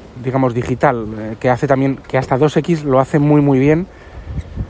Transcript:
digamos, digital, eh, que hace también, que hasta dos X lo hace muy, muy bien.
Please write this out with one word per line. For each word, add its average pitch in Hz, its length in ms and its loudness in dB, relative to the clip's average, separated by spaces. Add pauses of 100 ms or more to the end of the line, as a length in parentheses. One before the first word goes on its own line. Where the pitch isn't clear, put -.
(240)
digamos, 131 300 -2
digital, 120 540 -2 (100)
eh, 110 220 -8
que 127 100 0
hace 123 180 0
también, 135 300 0 (100)
que 135 120 0
hasta 131 180 -2
dos 151 200 2
X 156 260 -2
lo 135 160 2
hace 135 180 0
muy, 147 240 4
muy 139 160 4
bien. 156 300 2 (840)